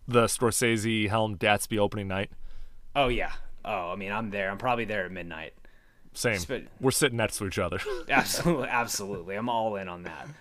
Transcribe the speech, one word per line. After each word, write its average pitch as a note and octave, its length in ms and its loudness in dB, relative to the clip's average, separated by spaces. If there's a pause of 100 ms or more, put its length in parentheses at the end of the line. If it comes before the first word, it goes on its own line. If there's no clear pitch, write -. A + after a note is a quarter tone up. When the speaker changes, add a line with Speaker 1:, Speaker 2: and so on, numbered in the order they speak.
Speaker 1:
the A#2+ 200 6
Scorsese A2+ 840 2
helmed G#2+ 320 0
Gatsby G#2+ 380 4
opening G2+ 300 2
night? F#2+ 220 -2 (640)
Speaker 2:
Oh, C#3 140 4
yeah. G#2 240 0 (320)
Oh, F#2 280 -4
I F#2+ 40 -4
mean, G2 160 -6
I'm A2 160 -2
there. G2 220 -2
I'm G2+ 80 -4
probably A#2+ 260 0
there G#2 220 -2
at F2 60 -8
midnight. E2+ 420 -10 (580)
Speaker 1:
Same. A2+ 320 0
Speaker 2:
Sp- - 240 -6 (100)
Speaker 1:
We're C3 120 4
sitting B2 260 2
next A2+ 220 0
to G2+ 80 -4
each F#2 120 -4
other. F2+ 220 -2 (140)
<laughs> - 160 -8
Speaker 2:
Absolutely, C#3 580 2
absolutely. G2 680 -4
I'm A#2 120 -2
all A2 280 0
in F#2+ 120 -6
on F2 140 -10
that. E2 240 -10 (140)